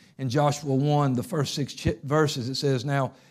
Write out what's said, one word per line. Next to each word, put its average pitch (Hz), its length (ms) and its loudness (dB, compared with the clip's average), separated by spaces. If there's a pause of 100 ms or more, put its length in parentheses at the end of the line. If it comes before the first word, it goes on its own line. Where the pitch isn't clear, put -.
(180)
In 135 100 -4
Joshua 143 460 0
one, 143 400 2
the 123 80 0
first 147 320 -2
six 139 180 -4
ch-, - 320 -2
verses, 143 460 2
it 135 60 -6
says, 135 280 0
"Now, 139 280 0 (180)